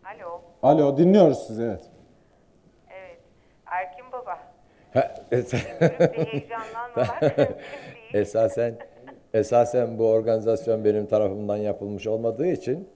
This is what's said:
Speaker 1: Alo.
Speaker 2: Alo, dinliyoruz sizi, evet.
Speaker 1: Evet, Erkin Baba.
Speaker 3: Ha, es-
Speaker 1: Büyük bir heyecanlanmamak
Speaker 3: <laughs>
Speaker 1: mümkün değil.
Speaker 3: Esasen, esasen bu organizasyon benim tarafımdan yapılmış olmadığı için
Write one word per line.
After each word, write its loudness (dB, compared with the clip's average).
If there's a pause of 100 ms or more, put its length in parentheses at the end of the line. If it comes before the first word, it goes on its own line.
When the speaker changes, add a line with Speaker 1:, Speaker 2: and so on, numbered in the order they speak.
Speaker 1:
Alo. -14 (220)
Speaker 2:
Alo, 4
dinliyoruz 6
sizi, -6
evet. -6 (1040)
Speaker 1:
Evet, -20 (480)
Erkin -8
Baba. -10 (560)
Speaker 3:
Ha, 0 (180)
es- -2
Speaker 1:
Büyük 2
bir -2
heyecanlanmamak -6
Speaker 3:
<laughs> -
Speaker 1:
mümkün 0 (580)
değil. -16
Speaker 3:
Esasen, -2 (560)
esasen 2
bu 4
organizasyon 0
benim 2
tarafımdan 0
yapılmış -6
olmadığı -2
için -4